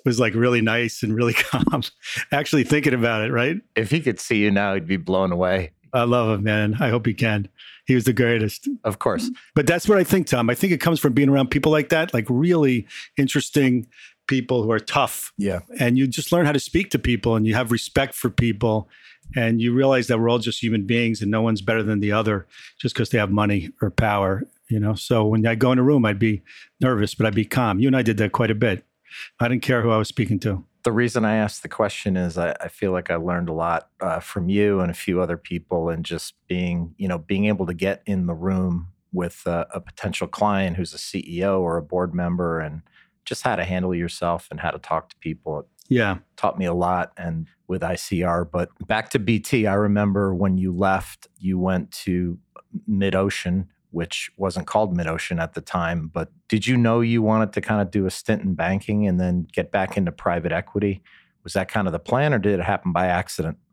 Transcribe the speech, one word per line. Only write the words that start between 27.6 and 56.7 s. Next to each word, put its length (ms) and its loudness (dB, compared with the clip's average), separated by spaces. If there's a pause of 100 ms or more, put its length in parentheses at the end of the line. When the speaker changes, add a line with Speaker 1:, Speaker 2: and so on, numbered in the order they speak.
Speaker 1:
You 80 4
and 80 4
I 60 4
did 160 2
that 160 2
quite 180 2
a 40 2
bit. 280 0 (560)
I 80 2
didn't 160 0
care 180 2
who 100 2
I 60 4
was 120 0
speaking 320 -2
to. 240 -2 (180)
Speaker 2:
The 80 2
reason 340 2
I 100 2
asked 280 -2
the 60 -14
question 480 -2
is 200 -2
I, 240 -2
I 60 -8
feel 240 -4
like 180 -4
I 60 0
learned 340 -4
a 40 -4
lot, 360 -2 (120)
uh, 180 -2
from 300 -6
you 320 2
and 100 0
a 20 -4
few 280 -2
other 160 -2
people, 520 -4
and 160 -4
just 280 -10 (140)
being, 500 -4
you 100 -4
know, 100 -2
being 280 -2
able 200 0
to 80 -6
get 320 -4
in 220 -2
the 60 -2
room 540 -2 (260)
with 320 -6
a, 280 -2
a 80 -6
potential 460 -8
client 500 0
who's 160 -6
a 40 -16
C 300 -8
E 160 -4
O 180 2
or 160 -2
a 40 -4
board 320 -4
member, 460 -2
and 220 -10 (440)
just 180 -10
how 140 0
to 80 -2
handle 280 -2
yourself 580 -4
and 100 -12
how 100 -2
to 80 -8
talk 300 -6
to 80 -20
people. 420 -8
It 60 -14 (240)
Speaker 1:
Yeah. 300 2 (180)
Speaker 2:
taught 200 -2
me 60 -2
a 100 -2
lot. 440 -2
And 300 -6 (200)
with 160 -4
I 120 -2
C 280 -4
R, 220 0
but 240 -4 (180)
back 220 -2
to 100 0
B 200 0
T, 280 0
I 60 2
remember 600 2
when 240 2
you 140 0
left, 560 -2 (100)
you 220 -2
went 320 -2 (140)
to 320 -2 (520)
MidOcean, 760 0 (260)
which 460 -6
wasn't 300 -4
called 280 0
MidOcean 460 -4
at 120 -6
the 80 -12
time, 520 -4
but 160 -6 (180)
did 200 -2
you 100 2